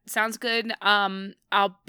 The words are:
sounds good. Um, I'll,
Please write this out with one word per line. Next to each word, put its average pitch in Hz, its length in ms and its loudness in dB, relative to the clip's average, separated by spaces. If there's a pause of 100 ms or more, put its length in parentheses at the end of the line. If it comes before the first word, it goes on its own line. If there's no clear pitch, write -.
sounds 220 320 -2
good. 226 420 -2
Um, 196 540 0 (180)
I'll, 202 260 2 (100)